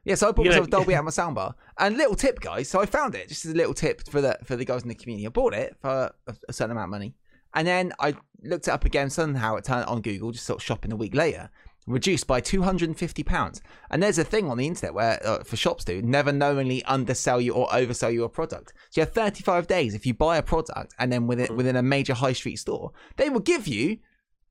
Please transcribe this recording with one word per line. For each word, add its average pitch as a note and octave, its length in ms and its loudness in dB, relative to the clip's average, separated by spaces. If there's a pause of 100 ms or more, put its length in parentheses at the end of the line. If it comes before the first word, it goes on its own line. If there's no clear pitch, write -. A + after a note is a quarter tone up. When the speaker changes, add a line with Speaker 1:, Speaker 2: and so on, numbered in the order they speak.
Speaker 1:
Yeah, F#3+ 120 0
so G#3 120 4
I A3+ 40 2
bought - 120 4
Speaker 2:
You F3+ 60 6
know E3+ 100 8
Speaker 1:
myself E3 80 2
a - 20 -14
Dolby F#3 240 4
Atmos D#3 240 0
soundbar. C#3 360 -2 (240)
And G#3 180 2
little C4+ 200 4
tip, C4+ 240 2
guys. G2+ 280 -6
So F#3+ 120 2
I G#3 60 2
found C4+ 280 0
it, F#2 140 -10
just C#3 160 -10
as D#3+ 80 -6
a D#3 40 0
little C#3+ 180 2
tip - 340 -2
for C#3+ 120 0
the, C3 240 2
for B2+ 120 -6
the A#2+ 80 -4
guys B2+ 180 -2
in A#2+ 60 -10
the A2+ 80 -8
community. G#2+ 300 -8
I A2+ 40 -8
bought A#3+ 240 2
it A2+ 260 -4
for C3 320 -2 (140)
a, - 80 -10 (140)
a B2 40 -8
certain A#2 200 -4
amount A2+ 140 -4
of F2 40 -8
money. G#2 240 -8 (400)
And D#3+ 120 0
then F3+ 340 0
I D3 140 2 (280)
looked - 260 -6
it - 20 4
up C3+ 140 2
again. C#3 260 2
Somehow C3+ 460 0
it - 80 -6
turned B2 220 0
on A#2 160 -2
Google, G#2+ 300 -4
just A#2+ 140 -14
sort - 140 -2
of - 40 -10
shopping - 280 -4
a A2 40 -4
week G#2 180 -4
later. C3 360 0 (380)
Reduced C3 400 0
by B2+ 120 2
two F#3+ 220 2
hundred F3+ 280 2
and D#3 60 -6
fifty D#3+ 280 -6
pounds. C3+ 360 -2 (300)
And - 100 -2
there's G3 160 4
a D#3+ 60 4
thing G#3 260 0
on A#2+ 80 -2
the B2+ 120 0
internet F#2+ 260 -6
where, A2 320 0
uh, A2 160 0
for - 140 -8
shops - 280 0
do, F2+ 160 -2
never C3+ 300 2
knowingly C#3 540 2
undersell B2+ 560 0
you A#2+ 140 2
or B2 160 2
oversell A#2+ 440 2
your A#2 140 0
product. - 440 -8 (180)
So - 100 0
you D#3 40 4
have D3+ 80 -2
thirty-five G3+ 540 2
days D#3 260 2
if G#2+ 140 -6
you B2+ 80 2
buy D#3+ 220 2
a D3 80 2
product - 560 -2
and B2 120 0
then A#2+ 140 2
within, B2 220 0
Speaker 2:
Mm. A2+ 80 -6
Speaker 1:
within B2+ 180 2
a B2+ 80 2
major C3+ 320 2
high C3 200 2
street - 260 -6
store, - 320 -6 (240)
they D4 140 2
will B3 100 2
give E4 260 2
you D#3 320 0 (520)